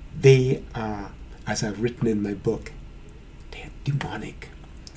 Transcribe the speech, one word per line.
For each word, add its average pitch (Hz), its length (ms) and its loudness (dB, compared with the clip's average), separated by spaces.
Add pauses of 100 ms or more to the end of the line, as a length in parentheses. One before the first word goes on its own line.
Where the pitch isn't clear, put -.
(200)
they 131 440 8 (100)
are, 104 380 -4 (340)
as 107 180 0
I've 104 180 -2
written 117 260 2
in 104 160 2
my 101 100 0
book, 101 380 -2 (800)
they're - 180 -12 (140)
demonic, - 680 -2 (480)